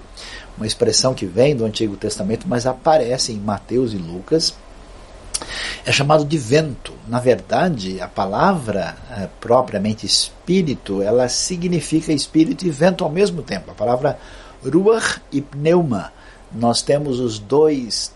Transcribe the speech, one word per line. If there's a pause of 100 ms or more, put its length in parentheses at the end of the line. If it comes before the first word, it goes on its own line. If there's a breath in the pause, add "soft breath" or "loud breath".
(580 loud breath)
uma
expressão
que
vem
do
Antigo
Testamento,
mas
aparece
em
Mateus
e
Lucas. (1300 loud breath)
É
chamado
de
vento. (160)
Na
verdade,
a
palavra, (140)
eh, (100)
propriamente
espírito,
ela
significa
espírito
e
vento
ao
mesmo
tempo.
A
palavra (460 loud breath)
ruach (100)
e
pneuma, (400 loud breath)
nós
temos
os
dois